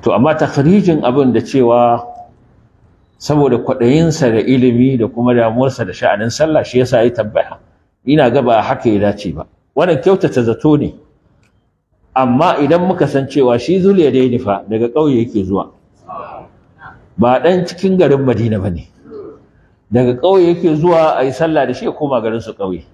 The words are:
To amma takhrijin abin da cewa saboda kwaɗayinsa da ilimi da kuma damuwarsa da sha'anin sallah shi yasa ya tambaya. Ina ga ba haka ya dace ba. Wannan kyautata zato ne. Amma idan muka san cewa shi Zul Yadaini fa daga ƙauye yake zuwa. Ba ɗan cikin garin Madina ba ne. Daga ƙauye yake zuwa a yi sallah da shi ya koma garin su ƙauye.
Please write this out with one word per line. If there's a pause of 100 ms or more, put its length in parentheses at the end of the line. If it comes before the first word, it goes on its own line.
To
amma
takhrijin
abin
da
cewa (1120)
saboda
kwaɗayinsa
da
ilimi
da
kuma
damuwarsa
da
sha'anin
sallah
shi
yasa
ya
tambaya. (480)
Ina
ga
ba
haka
ya
dace
ba. (280)
Wannan
kyautata
zato
ne. (1200)
Amma
idan
muka
san
cewa
shi
Zul
Yadaini
fa
daga
ƙauye
yake
zuwa. (1500)
Ba
ɗan
cikin
garin
Madina
ba
ne. (1040)
Daga
ƙauye
yake
zuwa
a
yi
sallah
da
shi
ya
koma
garin
su
ƙauye. (120)